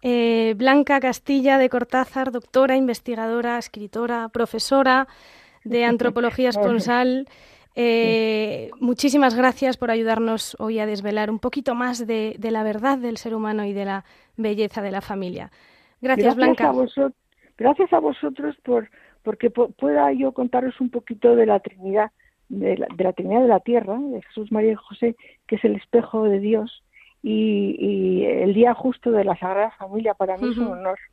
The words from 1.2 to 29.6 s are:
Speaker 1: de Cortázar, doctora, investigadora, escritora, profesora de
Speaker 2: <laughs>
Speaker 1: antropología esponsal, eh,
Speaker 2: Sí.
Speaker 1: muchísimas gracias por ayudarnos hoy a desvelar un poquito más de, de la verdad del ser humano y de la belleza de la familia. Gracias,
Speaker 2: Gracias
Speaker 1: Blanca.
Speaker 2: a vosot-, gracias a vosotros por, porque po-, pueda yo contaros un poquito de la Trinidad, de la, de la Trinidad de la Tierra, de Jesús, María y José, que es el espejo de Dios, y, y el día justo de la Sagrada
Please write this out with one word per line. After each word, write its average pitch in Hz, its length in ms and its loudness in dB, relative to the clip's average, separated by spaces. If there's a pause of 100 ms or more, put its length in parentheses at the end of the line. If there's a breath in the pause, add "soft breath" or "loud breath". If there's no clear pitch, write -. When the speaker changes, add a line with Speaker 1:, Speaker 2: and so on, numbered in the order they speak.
Speaker 1:
de 262 100 4
Cortázar, 254 640 -2
doctora, 262 440 2
investigadora, 240 800 -2
escritora, 226 720 -8
profesora 262 760 2 (580 loud breath)
de 240 200 0
Speaker 2:
<laughs> - 0 -
Speaker 1:
antropología 240 640 0
esponsal, 240 800 0 (460 soft breath)
eh, 226 1000 0
Speaker 2:
Sí. - 120 -20
Speaker 1:
muchísimas 247 500 2
gracias 254 420 0
por 240 140 -6
ayudarnos 226 680 -2
hoy 220 200 -4
a 214 80 -2
desvelar 214 440 -4
un 220 80 -4
poquito 247 360 -4
más 240 320 -4
de, 220 320 -4
de 226 120 -6
la 220 120 -2
verdad 214 360 0
del 240 200 -6
ser 226 160 -8
humano 214 300 -4
y 202 80 -6
de 196 120 -6
la 196 200 -8 (320 soft breath)
belleza 214 460 -4
de 202 80 -6
la 190 100 -6
familia. 196 500 -10 (500 soft breath)
Gracias, 254 340 2
Speaker 2:
Gracias - 20 -4
Speaker 1:
Blanca. 254 320 2
Speaker 2:
a 262 40 2
vosot-, 262 420 -2 (440 soft breath)
gracias 294 340 2
a 339 60 4
vosotros 294 640 -4
por, 233 260 -2 (340 soft breath)
porque 220 280 0
po-, 240 200 0
pueda 285 420 2
yo 262 200 0
contaros 254 480 -2
un 254 100 -2
poquito 240 460 2
de 226 100 6
la 202 140 2
Trinidad, 196 500 -4 (380)
de 190 300 -2
la, - 160 -4
de 180 100 -2
la 180 80 0
Trinidad 190 300 0
de 262 60 4
la 196 120 4
Tierra, 226 380 -2
de 262 240 -8
Jesús, 214 300 -12
María 220 200 2
y 208 40 -4
José, 226 400 -6 (300 soft breath)
que 220 100 -4
es - 80 -8
el 208 120 2
espejo 220 480 -2
de 202 160 2
Dios, 220 420 -2 (400 soft breath)
y, 214 560 0
y 190 480 0
el 190 260 4
día 233 220 6
justo 247 380 -2
de 208 120 4
la 190 140 0
Sagrada 196 400 -2